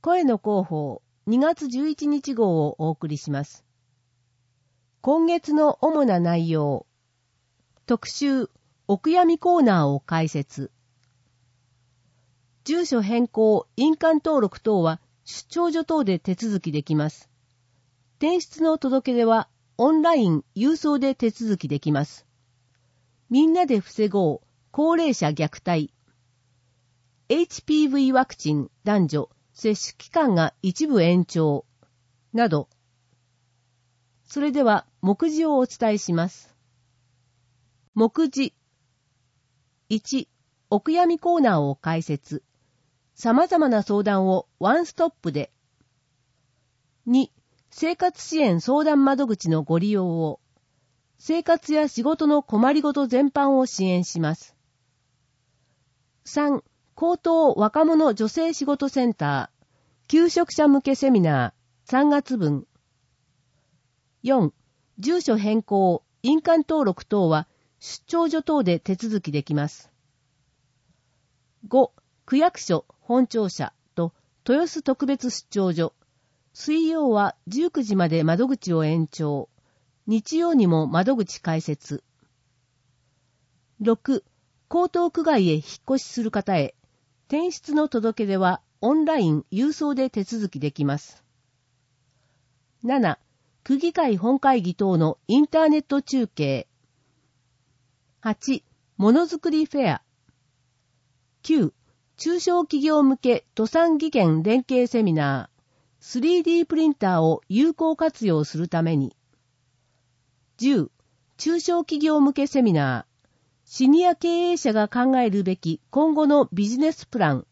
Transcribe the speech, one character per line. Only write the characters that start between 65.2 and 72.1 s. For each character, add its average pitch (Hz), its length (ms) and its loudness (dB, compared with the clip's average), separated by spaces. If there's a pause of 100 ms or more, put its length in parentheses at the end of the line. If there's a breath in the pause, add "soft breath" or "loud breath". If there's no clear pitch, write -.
所 226 160 0
変 214 260 0
更、 190 400 0 (200)
印 302 180 2
鑑 330 260 2
登 311 200 0
録 185 180 -4
等 196 240 0
は 160 180 0 (320)
出 - 280 -18
張 339 240 0
所 320 100 -2
等 294 220 0
で 175 180 0
手 190 160 -4
続 214 240 -6
き 151 120 -8
で 147 100 -2
き 151 120 -6
ま 147 140 -2
す。 - 220 -18 (1800)
五、 254 240 2 (320)